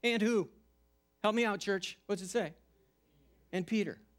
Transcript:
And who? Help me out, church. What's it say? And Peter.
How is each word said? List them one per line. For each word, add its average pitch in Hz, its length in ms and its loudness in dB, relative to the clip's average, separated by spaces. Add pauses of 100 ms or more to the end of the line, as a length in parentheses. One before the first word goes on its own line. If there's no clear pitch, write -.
And 233 180 2
who? 214 280 2 (720)
Help 214 140 2
me 233 80 4
out, 202 160 0
church. 190 360 -4 (100)
What's 190 160 -2
it 185 80 -12
say? 175 240 -2 (960)
And 185 120 0
Peter. 196 360 -2 (180)